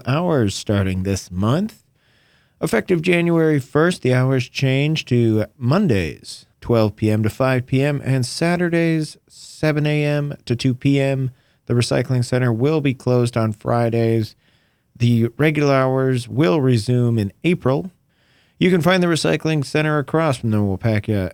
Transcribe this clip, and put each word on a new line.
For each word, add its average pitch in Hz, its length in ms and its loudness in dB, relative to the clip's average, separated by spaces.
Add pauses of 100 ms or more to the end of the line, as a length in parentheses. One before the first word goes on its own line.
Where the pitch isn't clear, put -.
hours 139 480 0
starting 95 480 -2
this 95 300 -4
month. 120 520 -2 (760)
Effective 180 400 0
January 170 580 2
first, 160 440 0
the 127 100 2
hours 127 340 0
change 139 580 -2
to 113 400 2 (120)
Mondays, 120 880 -2 (140)
twelve 110 360 0
P 110 140 0
M 107 140 0
to 104 80 -2
five 131 340 -2
P 131 160 -2
M, 143 240 -2
and 131 180 0
Saturdays, 165 920 -2 (100)
seven 151 600 -4
A 151 180 0
M 147 300 -2 (100)
to 123 100 -2
two 127 200 0
P 139 240 0
M. 135 320 -2 (340)
The 120 80 -2
recycling 123 500 0
center 123 300 0
will 143 260 0
be 139 140 0
closed 123 420 0
on 110 180 0
Fridays. 113 840 0 (600)
The 120 420 2
regular 147 360 2
hours 131 560 0
will 156 320 0
resume 123 560 2
in 101 160 -2 (100)
April. 165 460 0 (720)
You 185 100 4
can 175 120 2
find 180 200 2
the 175 60 2
recycling 160 580 0
center 151 320 0
across 151 400 0
from 113 140 -4
the 107 60 2
Wapaka 101 760 -2